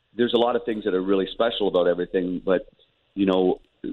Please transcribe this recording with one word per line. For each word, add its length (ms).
there's 180
a 40
lot 180
of 100
things 200
that 80
are 80
really 300
special 360
about 200
everything, 560
but, 240
you 120
know, 360